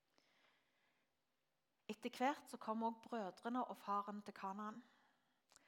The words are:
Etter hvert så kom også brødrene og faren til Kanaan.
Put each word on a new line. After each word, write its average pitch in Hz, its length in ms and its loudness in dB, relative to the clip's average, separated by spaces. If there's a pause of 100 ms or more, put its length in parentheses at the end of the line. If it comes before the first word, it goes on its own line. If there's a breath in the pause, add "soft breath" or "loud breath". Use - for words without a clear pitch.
(1900 soft breath)
Etter 240 240 -2
hvert 277 380 4
så 233 100 -8
kom 220 260 0
også 226 220 -2
brødrene 233 560 0
og 202 160 -6
faren 202 420 2
til - 140 -10
Kanaan. 208 420 -4 (880 soft breath)